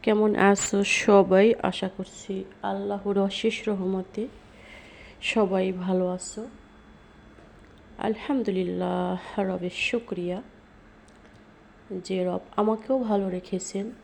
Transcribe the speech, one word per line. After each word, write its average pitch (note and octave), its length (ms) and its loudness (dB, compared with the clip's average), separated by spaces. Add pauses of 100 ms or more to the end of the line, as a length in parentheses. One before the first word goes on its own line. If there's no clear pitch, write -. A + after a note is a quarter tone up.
কেমন G#3+ 340 4
আছো G3+ 480 4
সবাই? G3 760 6
আশা F#3+ 260 -2
করছি F#3+ 560 -10 (180)
আল্লাহর G3+ 560 -2
অশেষ G3+ 500 0
রহমতে F#3+ 600 -4 (920)
সবাই F#3+ 520 2
ভালো F3+ 360 0
আছো। F#3 380 -8 (1500)
আলহামদুলিল্লাহ, F3+ 1400 -2
রবের F#3 300 -2
শুকরিয়া F#3 720 -4 (1500)
যে F#3 340 -4
রব F3+ 160 -2 (160)
আমাকেও A3 420 0
ভালো G#3 320 0
রেখেছেন। F#3+ 600 -6 (140)